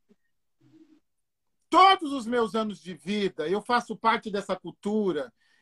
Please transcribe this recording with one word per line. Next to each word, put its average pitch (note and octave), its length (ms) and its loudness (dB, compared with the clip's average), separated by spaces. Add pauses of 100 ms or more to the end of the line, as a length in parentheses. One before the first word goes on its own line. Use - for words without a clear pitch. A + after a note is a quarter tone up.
(1700)
todos F#4 440 6
os B3 140 -6
meus A#3 280 -2
anos A3 260 -4
de F3 140 -14
vida F#3 540 -4
eu G3+ 120 0
faço A#3 360 -2
parte A3+ 340 -2
dessa F#3+ 260 -4
cultura F3+ 760 -4 (300)